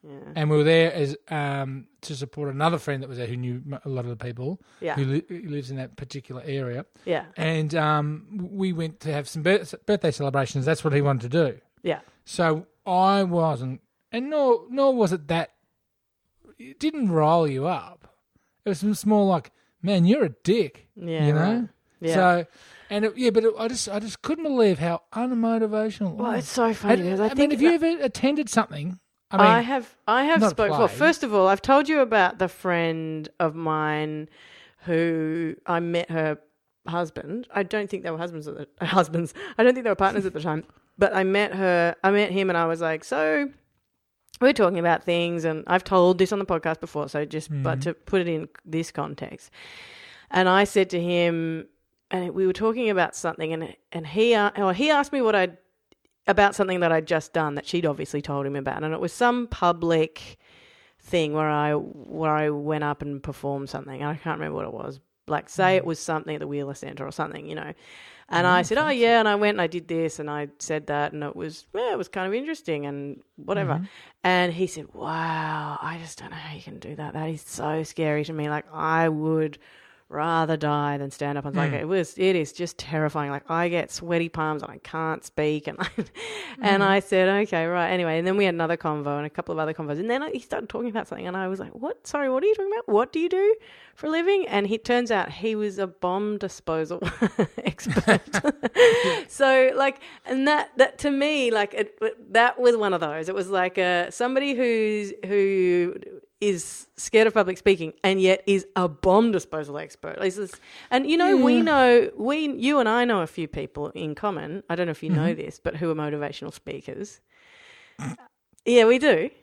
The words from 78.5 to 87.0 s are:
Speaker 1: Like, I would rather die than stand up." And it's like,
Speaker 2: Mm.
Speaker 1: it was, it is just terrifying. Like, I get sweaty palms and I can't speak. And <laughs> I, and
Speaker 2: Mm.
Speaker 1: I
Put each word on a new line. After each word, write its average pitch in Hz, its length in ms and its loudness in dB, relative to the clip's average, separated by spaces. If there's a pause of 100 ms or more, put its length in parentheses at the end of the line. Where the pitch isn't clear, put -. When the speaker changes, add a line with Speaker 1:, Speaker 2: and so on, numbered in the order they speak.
Speaker 1:
Like, 151 200 -4
I 160 380 2
would 156 480 0 (540)
rather 160 480 0
die 147 400 0
than 139 120 -6
stand 143 280 -4
up." 139 80 -8
And 139 80 -8
it's 185 40 0
like, 156 140 0
Speaker 2:
Mm. 143 100 -4
Speaker 1:
it 156 60 -6
was, 180 300 -2
it 190 180 2
is 151 160 -2
just 175 240 -8
terrifying. 151 540 -2
Like, 143 200 -8
I 170 200 0
get 170 200 -2
sweaty 170 380 -2
palms 156 340 -4
and - 100 -12
I - 60 -18
can't 160 460 -6
speak. 151 420 -2
And 131 120 -10
<laughs> - 20 -8
I, 151 80 -4 (720)
and 196 220 4
Speaker 2:
Mm. 196 40 4
Speaker 1:
I 196 140 4